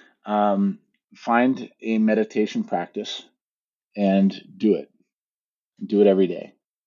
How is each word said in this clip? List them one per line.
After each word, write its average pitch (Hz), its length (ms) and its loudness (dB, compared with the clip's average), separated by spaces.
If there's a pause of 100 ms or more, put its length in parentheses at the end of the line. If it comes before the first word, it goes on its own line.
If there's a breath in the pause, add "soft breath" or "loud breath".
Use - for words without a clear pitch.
(280 soft breath)
um, 101 500 0 (380)
find 123 560 -2 (100)
a 113 160 -4
meditation 107 680 0
practice - 600 -8 (760)
and 98 340 2 (240)
do 101 200 2
it. - 160 -10 (920)
Do 101 180 2
it 101 60 6
every 95 200 4
day, - 260 -8 (340)